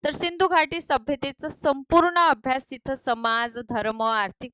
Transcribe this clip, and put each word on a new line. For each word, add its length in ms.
तर 60
सिंधू 380
घाटी 320
सभ्यतेचा 680
संपूर्ण 680
अभ्यास, 520
तिथं 240
समाज, 640
धर्म, 440
आर्थिक 520